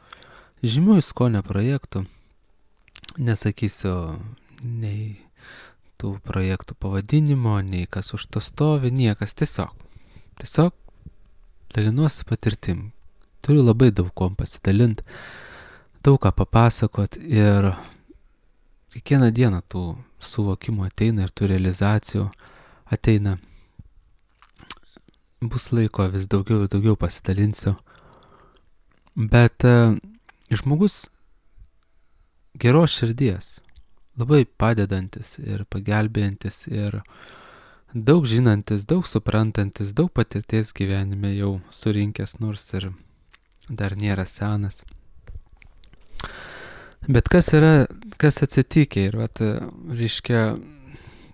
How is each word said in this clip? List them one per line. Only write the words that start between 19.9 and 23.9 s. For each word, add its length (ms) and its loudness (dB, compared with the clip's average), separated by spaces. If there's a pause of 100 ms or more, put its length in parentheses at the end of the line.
suvokimų 720 -4
ateina 400 0
ir 80 -18
tų 160 0
realizacijų 800 0 (600)
ateina. 460 2 (2000)